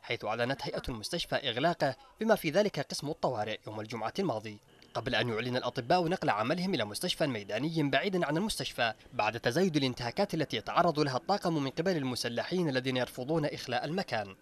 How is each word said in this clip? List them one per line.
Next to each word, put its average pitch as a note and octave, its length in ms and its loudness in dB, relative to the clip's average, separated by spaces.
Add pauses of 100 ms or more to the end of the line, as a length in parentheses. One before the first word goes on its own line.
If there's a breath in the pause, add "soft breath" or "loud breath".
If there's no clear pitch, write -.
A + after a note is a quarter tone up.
حيث A#2+ 220 -6
أعلنت A#2+ 380 -2
هيئة E3+ 260 -6
المستشفى C3+ 460 -4
إغلاقه C#3 640 0 (240 loud breath)
بما A3 140 6
في E3 160 0
ذلك F#3 300 2
قسم - 300 -6
الطوارئ A2 560 -2
يوم G#2+ 140 -8
الجمعة A2 380 -6
الماضي، A2 400 -2 (360)
قبل A#2 200 -2
أن A2+ 140 4
يعلن A#2+ 280 0
الأطباء C3+ 520 2
نقل E3 220 0
عملهم F3 440 0
إلى A#2+ 100 2
مستشفى D#3 420 -2
ميداني C3+ 640 0
بعيدا F3+ 360 2
عن G3+ 100 0
المستشفى C#3+ 560 0 (200 loud breath)
بعد A2+ 280 0
تزايد D#3 360 4
الانتهاكات C3 580 0
التي D3+ 220 0
يتعرض D3+ 440 2
لها C#3 160 2
الطاقم F#3 380 0
من C#3 160 0
قبل E3+ 260 0
المسلحين B2+ 720 0
الذين B2+ 280 0
يرفضون C3 500 0
إخلاء B2 380 -2
المكان. B2 580 -4